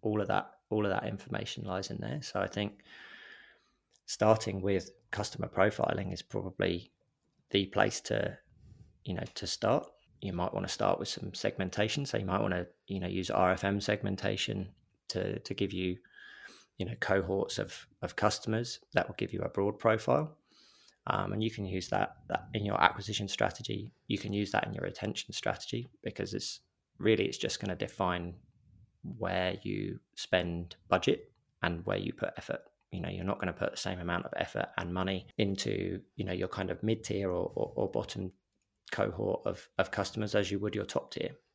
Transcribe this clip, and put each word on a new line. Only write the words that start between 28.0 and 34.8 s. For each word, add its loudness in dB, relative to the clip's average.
where 0
you -4
spend 0
budget 4
and 0
where 2
you -2
put -4
effort. -4
You -6
know, -4
you're -4
not 0
gonna -2
put -2
the -8
same -4
amount 0
of -6
effort 0
and -4